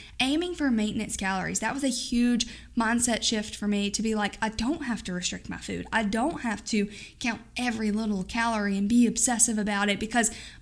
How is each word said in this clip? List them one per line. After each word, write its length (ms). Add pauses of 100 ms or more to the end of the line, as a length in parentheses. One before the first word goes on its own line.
(200)
aiming 340
for 160
maintenance 460
calories. 420
That 160
was 80
a 60
huge 580 (320)
mindset 460
shift 320
for 100
me 240
to 120
be 120
like, 260
"I 100
don't 340
have 200
to 80
restrict 360
my 80
food. 360
I 120
don't 380
have 240
to 220 (300)
count 220 (160)
every 340
little 320
calorie 560
and 100
be 160
obsessive 540
about 300
it 100
because 320 (300)